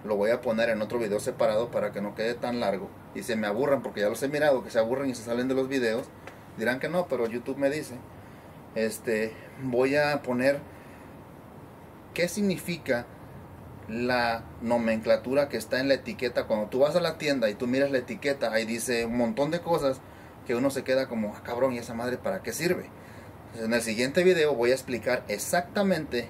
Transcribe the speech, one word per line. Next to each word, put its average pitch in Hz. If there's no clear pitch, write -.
lo 107
voy 104
a 123
poner 117
en 107
otro 120
video 104
separado 113
para 104
que 101
no 101
quede 113
tan 120
largo 98
y 98
se 110
me 110
aburran, 127
porque 107
ya 104
los 117
he 139
mirado 143
que -
se 120
aburren 131
y 120
se 113
salen 120
de 131
los 131
videos. 123
Dirán 120
que 151
no, 175
pero 120
YouTube 120
me 139
dice. 147
Este, 110
voy 131
a 147
poner 131
qué 170
significa 170
la 117
nomenclatura 117
que 123
está 127
en 135
la 135
etiqueta. 120
Cuando 107
tú 127
vas 151
a 170
la 165
tienda 135
y 101
tú 123
miras 139
la 135
etiqueta, 123
ahí 110
dice 117
un 117
montón 123
de 170
cosas 143
que 120
uno 135
se 131
queda 131
como, 107
"Ah, -
cabrón, 123
¿y 120
esa 117
madre 123
para 95
qué 113
sirve?". 170
Entonces, 110
en 117
el 117
siguiente 123
video 160
voy 120
a 131
explicar 123
exactamente 165